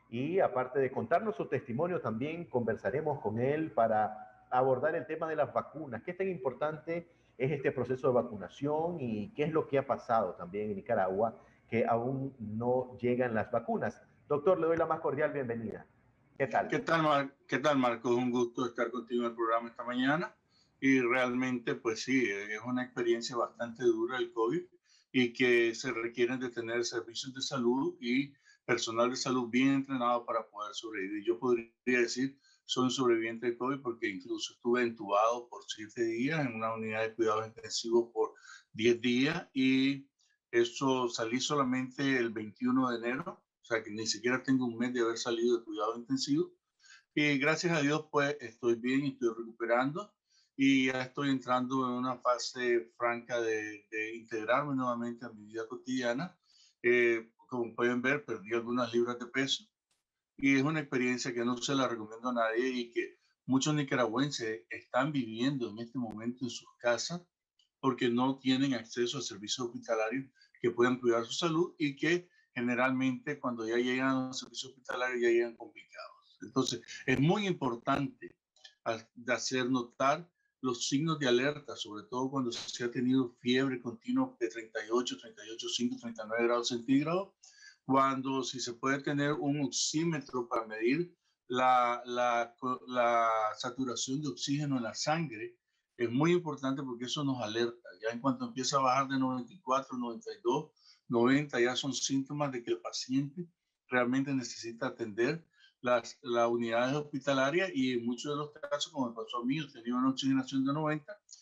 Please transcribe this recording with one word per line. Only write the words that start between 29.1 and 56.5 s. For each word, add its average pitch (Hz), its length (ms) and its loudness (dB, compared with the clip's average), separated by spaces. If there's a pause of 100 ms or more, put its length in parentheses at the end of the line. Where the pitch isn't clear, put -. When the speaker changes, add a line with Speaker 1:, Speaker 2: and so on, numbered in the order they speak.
Speaker 2:
de 131 60 -6
salud 127 340 -2
bien 127 200 4
entrenado 127 540 0
para 113 240 -2
poder 104 240 -10
sobrevivir. 104 520 -6
Yo 117 120 2
podría 117 360 2 (120)
decir, 123 540 2 (260)
soy 127 200 0
un 127 80 4
sobreviviente 117 560 2
de 117 100 -2
covid 135 240 -2
porque 113 260 -4
incluso - 460 -6
estuve 120 300 2
entubado 113 640 0
por 104 180 -18
siete 107 380 -6
días 131 420 0
en 117 80 -4
una 113 180 -2
unidad 110 300 -4
de 110 100 -2
cuidados 110 320 2
intensivos 117 680 0
por 110 200 0 (380)
diez 110 280 2
días 131 520 2
y 131 560 2 (440)
eso 123 560 2
salí 117 320 -2
solamente 131 760 0
el 117 140 2
veintiuno 123 580 0
de 120 100 -2
enero, 131 440 -4 (200)
o - 20 -20
sea 113 180 -2
que 110 80 -12
ni 107 160 -6
siquiera 113 380 0
tengo 131 200 4
un 117 140 -4
mes 123 160 -2
de 123 60 0
haber 113 180 2
salido 117 400 2
de 113 60 -8
cuidados 107 340 -4
intensivos. 135 540 0 (640)
Y 147 220 4
gracias 156 380 2
a 151 40 2
Dios, 147 320 2
pues, 147 280 2
estoy 117 360 0
bien 131 280 0
y 143 40 0
estoy 120 280 0
recuperando 120 760 -2 (420)
y 135 300 4
ya 131 160 0
estoy 139 280 -2
entrando 127 580 0
en 123 60 -2
una 123 240 -2
fase 120 800 0
franca 120 440 -2
de, 107 500 -2
de 110 240 -6
integrarme 117 640 0
nuevamente 120 500 -4
a 110 40 -12
mi 107 160 -18
vida 113 200 -6
cotidiana. 127 720 -4 (420)